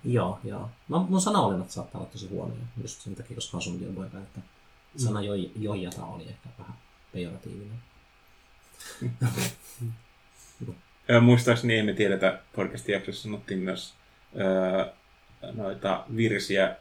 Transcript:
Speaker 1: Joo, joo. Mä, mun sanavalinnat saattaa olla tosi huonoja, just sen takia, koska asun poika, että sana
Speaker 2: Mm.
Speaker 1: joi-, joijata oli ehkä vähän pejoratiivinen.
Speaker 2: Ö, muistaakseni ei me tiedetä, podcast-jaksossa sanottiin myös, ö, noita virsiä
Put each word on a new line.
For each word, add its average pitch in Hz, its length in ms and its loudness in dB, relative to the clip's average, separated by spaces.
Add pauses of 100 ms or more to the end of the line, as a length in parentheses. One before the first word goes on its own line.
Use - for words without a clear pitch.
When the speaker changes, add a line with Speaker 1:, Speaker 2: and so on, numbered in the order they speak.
Speaker 1:
Joo, 98 400 0
joo. 104 260 -8 (180)
Mä, 156 100 2
mun 185 220 4
sanavalinnat 123 500 2
saattaa 90 300 -10
olla 90 100 -12
tosi - 180 -14
huonoja, 92 320 -8 (220)
just - 180 -12
sen 98 140 -10
takia, - 200 -14
koska 110 240 -8
asun 90 360 -6
poika, 92 240 -10
että - 220 -14 (560)
sana 110 240 0
Speaker 2:
Mm. 101 60 -4
Speaker 1:
joi-, 95 300 -4
joijata 104 480 -4
oli - 240 -12
ehkä - 200 -16 (100)
vähän - 160 -16 (380)
pejoratiivinen. 98 640 -10 (3250)
Speaker 2:
Ö, 117 100 10
muistaakseni 120 540 8
ei 107 80 4
me 104 100 2
tiedetä, 95 480 2 (160)
podcast-jaksossa 98 680 -2
sanottiin 101 380 -6
myös, - 340 -6 (460)
ö, 95 520 2 (600)
noita 98 520 -4 (120)
virsiä 98 640 2